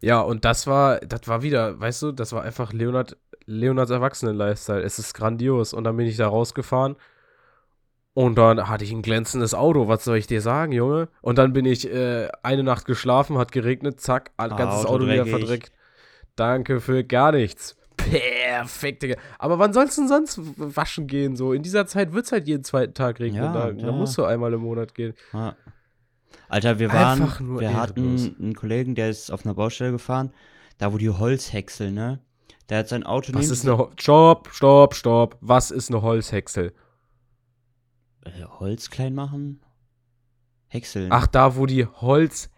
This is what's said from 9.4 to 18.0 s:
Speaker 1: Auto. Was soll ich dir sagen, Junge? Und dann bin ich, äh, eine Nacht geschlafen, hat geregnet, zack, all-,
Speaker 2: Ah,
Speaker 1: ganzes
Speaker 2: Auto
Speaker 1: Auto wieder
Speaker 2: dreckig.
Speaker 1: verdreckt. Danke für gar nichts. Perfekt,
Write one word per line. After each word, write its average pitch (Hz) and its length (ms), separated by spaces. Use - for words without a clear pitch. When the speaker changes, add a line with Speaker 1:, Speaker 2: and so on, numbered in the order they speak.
Speaker 1:
Auto. 139 340
Was 110 160
soll 117 140
ich 104 100
dir 110 140
sagen, 143 300
Junge? 143 380
Und 117 160
dann 135 160
bin 131 120
ich, 127 260
äh, 123 380
eine 135 200
Nacht 123 220
geschlafen, 131 520
hat 123 140
geregnet, 127 480
zack, - 380
all-, 113 140
Speaker 2:
Ah, 107 60
Speaker 1:
ganzes 107 280
Speaker 2:
Auto 123 100
Speaker 1:
Auto 127 100
wieder 127 180
Speaker 2:
dreckig. 113 160
Speaker 1:
verdreckt. 117 320
Danke 123 460
für 127 220
gar 127 280
nichts. - 460
Perfekt, 123 1040